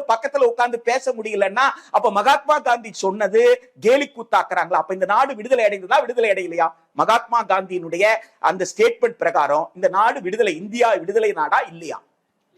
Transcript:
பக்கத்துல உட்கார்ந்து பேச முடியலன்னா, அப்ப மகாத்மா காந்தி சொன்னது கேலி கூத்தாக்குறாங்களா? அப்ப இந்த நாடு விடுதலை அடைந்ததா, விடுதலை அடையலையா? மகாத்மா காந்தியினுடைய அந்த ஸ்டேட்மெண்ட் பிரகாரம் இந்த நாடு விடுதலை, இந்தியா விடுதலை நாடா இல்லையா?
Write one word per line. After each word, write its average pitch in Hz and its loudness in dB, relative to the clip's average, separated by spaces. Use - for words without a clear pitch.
பக்கத்துல 233 0
உட்கார்ந்து 233 0
பேச 254 -2
முடியலன்னா, 214 -2
அப்ப 214 2
மகாத்மா 277 2
காந்தி 240 -2
சொன்னது 214 0
கேலி 262 2
கூத்தாக்குறாங்களா? 180 -2
அப்ப 170 0
இந்த 185 -4
நாடு 247 0
விடுதலை 233 0
அடைந்ததா, 202 2
விடுதலை 240 0
அடையலையா? 170 -2
மகாத்மா 226 2
காந்தியினுடைய 185 -2
அந்த 175 -2
ஸ்டேட்மெண்ட் 226 0
பிரகாரம் 160 0
இந்த 180 0
நாடு 226 0
விடுதலை, 196 -2
இந்தியா 220 0
விடுதலை 202 0
நாடா 165 0
இல்லையா? 165 -10